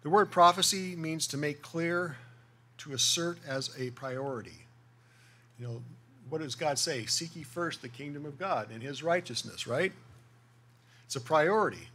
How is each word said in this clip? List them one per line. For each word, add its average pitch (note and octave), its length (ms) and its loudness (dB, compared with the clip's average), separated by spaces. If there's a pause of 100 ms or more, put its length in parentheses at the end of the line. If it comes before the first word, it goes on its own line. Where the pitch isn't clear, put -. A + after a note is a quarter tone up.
The D3 80 -6
word F#3+ 220 6
prophecy F3+ 640 6
means D#3+ 300 -2
to - 100 -4
make D3 240 -2
clear, E3+ 560 -2 (600)
to D3 160 -12
assert E3+ 420 0 (100)
as C3+ 320 -6
a B2+ 120 -4
priority. B2+ 720 -8 (960)
You A#2+ 80 -10
know, A#2 160 -8 (480)
what D#3 100 -4
does C#3+ 140 -6
God D3+ 240 0
say? B2+ 260 -2
"Seek E3 320 -4
ye D#3+ 60 -12
first E3 400 -6
the A#2+ 80 -12
kingdom C#3+ 340 -10
of C#3+ 140 -12
God C#3 320 0
and A2+ 120 -10
his C#3 200 -8
righteousness," D#3+ 640 -2
right? E3 260 0 (1120)
It's - 120 -8
a C3 40 -4
priority. D#3 760 4